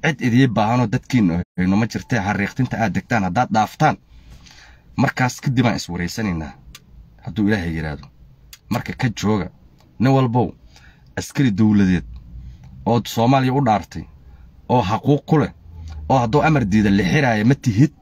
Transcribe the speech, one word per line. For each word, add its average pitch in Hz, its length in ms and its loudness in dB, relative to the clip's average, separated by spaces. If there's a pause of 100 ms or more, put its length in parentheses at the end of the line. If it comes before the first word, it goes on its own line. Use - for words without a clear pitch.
Cid 156 180 -2
idii 127 260 4
baahanoo 113 400 0
dadkiinnu 98 540 0 (160)
hayno 92 200 2
ma 117 100 2
jirtee, 110 320 -4
xariiqtinta 101 640 -2
aad 101 140 0
degtaan 101 280 -2
haddaad 92 300 0
dhaaftaan, 110 440 0 (1000)
markaas 127 440 -2
kadib 127 240 0
aan 110 100 0
is - 140 -10
waraysanaynaa, 87 640 -6 (760)
hadduu 104 220 -2
Ilaahay 90 280 -2
yiraahdo. 78 320 -8 (640)
Marka - 240 -6
ka - 140 -4 (140)
jooga, 98 280 -2 (500)
nin 127 140 2
walbow, 123 380 0 (680)
askari - 340 0
dowladeed 98 540 4 (800)
oo 117 200 2
Soomaaliya 131 480 2
u 143 120 0
dhaartay, 101 380 -2 (680)
oo 120 140 2
xaquuq 110 420 0
ku 160 140 2
leh, 123 120 0 (580)
oo 131 100 4
hadduu 120 220 2
amar 147 240 2
diida 104 240 2
la 98 140 2
xiraayo 113 420 0
ma 135 100 6
tihid. 123 360 2 (100)